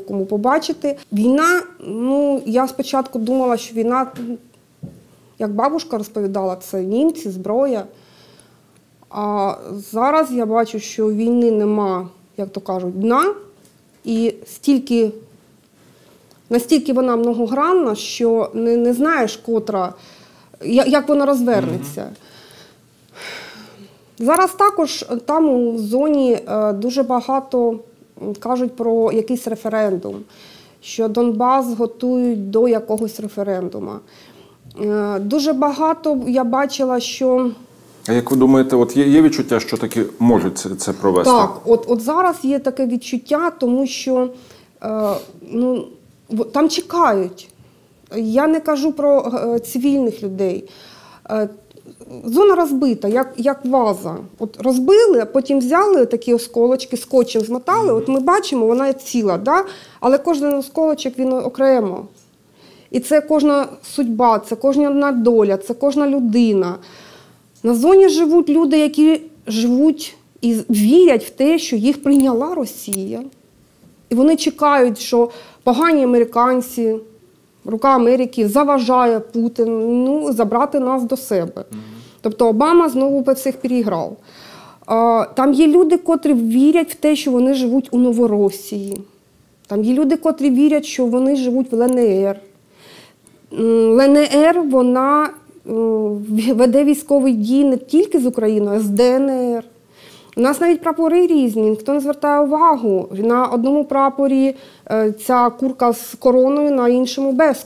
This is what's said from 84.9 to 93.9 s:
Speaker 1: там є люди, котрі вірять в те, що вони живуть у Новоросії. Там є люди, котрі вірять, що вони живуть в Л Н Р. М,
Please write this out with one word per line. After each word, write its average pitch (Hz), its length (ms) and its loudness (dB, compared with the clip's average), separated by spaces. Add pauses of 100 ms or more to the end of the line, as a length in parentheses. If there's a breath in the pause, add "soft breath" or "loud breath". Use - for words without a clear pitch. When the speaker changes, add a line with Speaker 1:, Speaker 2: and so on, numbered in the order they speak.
Speaker 1:
там 269 180 2
є 285 140 6
люди, 330 300 4
котрі 320 380 0
вірять 269 580 2
в - 20 -10
те, 302 220 2
що 294 140 -4
вони 254 240 2
живуть 254 360 0
у 240 80 0
Новоросії. 208 1040 0 (640)
Там 208 180 -2
є 247 100 2
люди, 269 220 2
котрі 311 340 0
вірять, 294 340 2
що 254 220 -2
вони 262 300 2
живуть 254 360 -2
в - 20 -4
Л 226 80 2
Н 254 160 2
Р. 196 420 0 (1120 soft breath)
М, 226 480 4